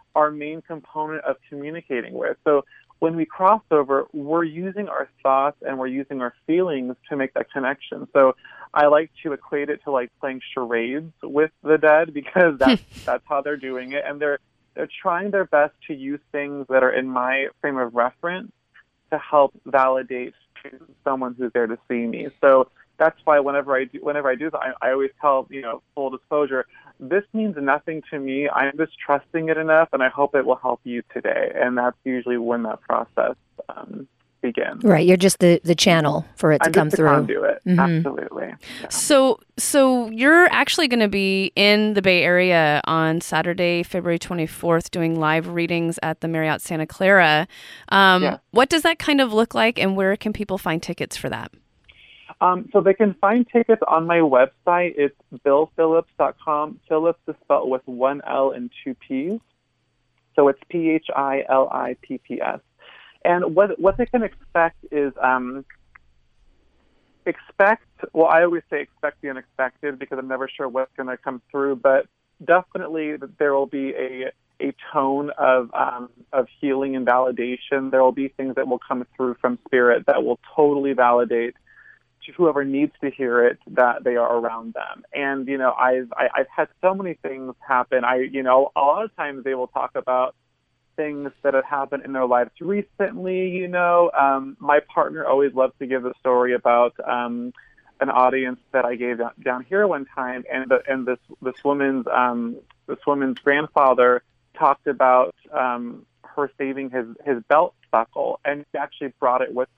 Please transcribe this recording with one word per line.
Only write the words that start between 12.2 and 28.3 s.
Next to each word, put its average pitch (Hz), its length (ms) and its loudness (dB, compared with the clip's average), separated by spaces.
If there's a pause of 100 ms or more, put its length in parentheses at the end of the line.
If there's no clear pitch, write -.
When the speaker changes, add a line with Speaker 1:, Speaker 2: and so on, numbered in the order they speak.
Speaker 1:
that's, 214 240 4 (100)
Speaker 2:
<laughs> - 120 -20
Speaker 1:
that's 123 240 -4
how 143 140 -2
they're 147 140 -6
doing 127 360 -10
it. 143 140 -6
And 143 140 -10
they're, 143 180 -2 (360)
they're 156 140 -8 (140)
trying 185 300 -4
their 190 140 0
best 151 280 2 (140)
to 160 60 -8
use 139 260 -8 (100)
things 143 380 -6
that 131 160 4
are 127 80 2
in 131 160 -2
my 131 400 -2 (120)
frame 143 160 -4
of 120 180 -2
reference 170 580 -4 (580)
to 151 80 -4
help 147 340 2 (140)
validate 131 680 0 (280)
to 139 80 -20 (320)
someone 131 340 -4
who's 123 160 -6
there 120 140 0
to 113 120 -8 (100)
see 120 180 -4
me. 147 220 -8 (120)
So 135 280 6 (300)
that's 160 260 0
why 151 160 4
whenever 139 360 -2
I 131 80 -2
do, 131 180 -14
whenever 147 260 -4
I 131 60 0
do 151 160 -6
that, 151 80 -8
I, 127 300 -6
I 131 40 0
always 135 180 -2 (100)
tell, 135 300 0
you 135 120 -14
know, 120 200 -10 (120)
full 135 160 -6
disclosure, 131 560 -4 (320)
"This 165 240 -2 (100)
means 214 240 -4
nothing 147 540 -2
to 151 80 -8
me. 135 300 -4